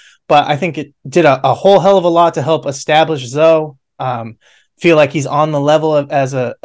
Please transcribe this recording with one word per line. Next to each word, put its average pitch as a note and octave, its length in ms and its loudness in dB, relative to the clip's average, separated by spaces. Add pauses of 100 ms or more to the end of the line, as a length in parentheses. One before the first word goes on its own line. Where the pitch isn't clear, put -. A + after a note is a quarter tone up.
(260)
but D3 220 2
I D3 80 -2
think D3+ 200 -6
it D3 160 -12 (160)
did E3 160 2
a, C3+ 240 2
a B2+ 60 0
whole G3 240 4
hell G3 180 2
of F3 80 0
a F3+ 40 0
lot E3+ 260 2
to D3+ 80 -4
help D3+ 240 -2
establish D3+ 580 -2
Zoe. D#3 480 0 (280)
Um, A#2 380 -8 (420)
feel E3+ 160 4
like C#3+ 160 4
he's C#3+ 140 -4
on D3+ 260 -2
the C#3+ 80 -2
level D3+ 360 0
of, C#3+ 140 -4
as C#3 240 -2
a, B2 300 -6